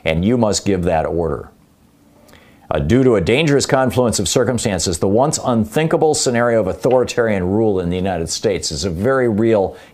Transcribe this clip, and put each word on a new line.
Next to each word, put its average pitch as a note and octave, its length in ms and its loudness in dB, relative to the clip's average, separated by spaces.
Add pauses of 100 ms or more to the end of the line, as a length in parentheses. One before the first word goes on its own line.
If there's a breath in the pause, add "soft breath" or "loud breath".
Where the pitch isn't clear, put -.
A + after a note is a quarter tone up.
and D#2+ 200 0
you A#2+ 120 2
must G#2+ 280 0
give F#2 200 0
that D#2+ 220 0
order. D#2+ 440 -4 (1200 soft breath)
Uh, D#2 80 -2
due F#2+ 240 2
to B2 140 4
a F#2+ 40 2
dangerous C3+ 460 2
confluence B2 540 0
of F#2+ 80 -4
circumstances, G#2 720 -2
the G2 80 0
once C3 360 0
unthinkable D3 680 0
scenario A#2+ 460 0
of F#2 80 -2
authoritarian A2+ 760 0
rule G2 380 0
in F2 100 -2
the F#2 60 -2
United F2+ 320 -4
States F#2 420 -4
is D2+ 140 -6
a G2 60 -4
very B2 380 0
real, G#2+ 480 0 (180 loud breath)